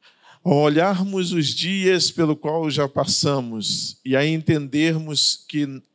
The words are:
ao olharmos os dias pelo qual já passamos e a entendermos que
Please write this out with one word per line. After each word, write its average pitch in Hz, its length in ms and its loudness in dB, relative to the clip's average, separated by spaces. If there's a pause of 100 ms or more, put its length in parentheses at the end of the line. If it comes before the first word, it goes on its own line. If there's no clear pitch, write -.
(440)
ao 175 80 2
olharmos 180 800 2
os 156 180 0
dias 185 600 0
pelo 156 260 0
qual 156 360 -4
já 139 180 0
passamos 127 1120 -2
e 131 120 0
a 139 100 4
entendermos 156 1200 0
que 139 320 -4 (140)